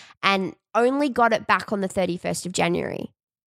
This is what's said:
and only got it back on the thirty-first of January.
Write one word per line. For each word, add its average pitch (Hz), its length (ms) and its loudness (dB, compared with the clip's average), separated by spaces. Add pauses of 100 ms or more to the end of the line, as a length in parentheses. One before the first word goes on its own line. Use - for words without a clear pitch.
(220)
and 190 320 0 (200)
only 269 340 2
got 233 240 2
it - 140 -2
back 202 260 0
on 202 80 -2
the 190 80 -2
thirty-first 175 580 -4
of 180 60 -8
January. 170 600 -2 (340)